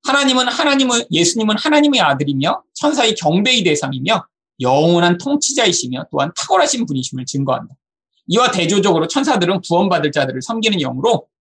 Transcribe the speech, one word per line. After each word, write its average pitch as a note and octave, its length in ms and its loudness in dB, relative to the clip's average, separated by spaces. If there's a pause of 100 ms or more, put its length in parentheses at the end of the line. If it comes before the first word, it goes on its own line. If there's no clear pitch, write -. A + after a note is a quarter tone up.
하나님은, C4+ 420 2
하나님은, B3+ 640 0
예수님은 G#3 480 0
하나님의 D4 420 2
아들이며 C#3+ 640 0 (120)
천사의 B3+ 420 0
경배의 G3+ 480 0
대상이며 D3 600 0 (360)
영원한 E3+ 580 4
통치자이시며 F#3+ 960 -2
또한 D3 240 -2
탁월하신 C#4+ 500 0
분이심을 C3 400 -6
증거한다. C3+ 480 -4 (540)
이와 A#3 240 2
대조적으로 F3+ 560 0
천사들은 G3 540 0
구원받을 E3+ 500 0
자들을 C3 300 -2
섬기는 A3 360 -2
영으로 C#3 480 -2 (140)